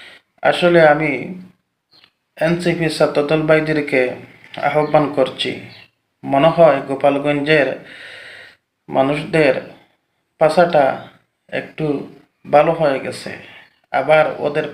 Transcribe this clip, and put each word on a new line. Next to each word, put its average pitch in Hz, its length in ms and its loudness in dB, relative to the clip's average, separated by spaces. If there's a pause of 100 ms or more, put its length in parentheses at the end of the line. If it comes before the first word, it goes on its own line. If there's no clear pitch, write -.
(420)
আসলে 170 460 4
আমি 151 220 2 (1300)
এনসিপি 170 500 0
ছাত্রদল 151 520 0
ভাইদেরকে 151 720 0 (420)
আহ্বান 147 560 0
করছি, - 480 -4 (640)
মনে 139 240 2
হয় 160 320 4
গোপালগঞ্জের 143 880 0 (1200)
মানুষদের 147 680 0 (840)
পাছাটা 156 680 2 (400)
একটু 139 600 -6 (440)
ভালো 151 200 4
হয়ে 151 280 -2
গেছে, - 380 -12 (520)
আবার 151 340 2 (140)
ওদের 147 360 -4